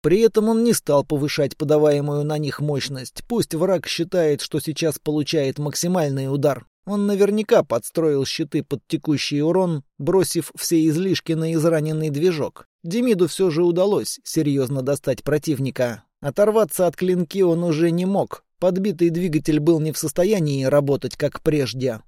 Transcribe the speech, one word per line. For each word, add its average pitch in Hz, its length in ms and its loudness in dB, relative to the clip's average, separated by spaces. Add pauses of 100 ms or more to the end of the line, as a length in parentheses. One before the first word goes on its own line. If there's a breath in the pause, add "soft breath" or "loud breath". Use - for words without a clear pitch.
При 170 180 2
этом 220 300 4
он 226 160 2
не 233 80 4
стал 143 320 2
повышать 143 500 -2
подаваемую 147 680 2
на 151 120 -2
них 147 220 -6
мощность. 139 680 -6
Пусть 220 280 -2
враг 175 320 0
считает, 165 540 0
что - 180 -6
сейчас 156 400 -4
получает 151 580 -2
максимальный 147 760 -2
удар. 139 360 0 (180)
Он 202 220 -2
наверняка 208 560 2
подстроил 139 600 0
щиты 156 360 -4
под - 260 -8
текущий 147 540 -2
урон, 170 420 0 (140)
бросив 170 580 0
все 160 320 2
излишки 165 440 0
на 160 220 -2
израненный 156 560 0
движок. 147 580 -2 (160)
Демиду 190 440 0
все 190 220 0
же 160 140 0
удалось 175 600 0
серьезно 139 560 0
достать 135 420 -2
противника. 131 800 -2 (160)
Оторваться 196 680 2
от 170 100 -2
клинки 180 440 -2
он 175 220 2
уже 165 280 2
не 175 140 0
мог. 190 380 -2 (160)
Подбитый 180 500 0
двигатель 160 500 0
был 160 200 2
не 151 140 -2
в - 40 -8
состоянии 156 680 0
работать, 139 500 2
как - 260 -4
прежде. 127 680 -2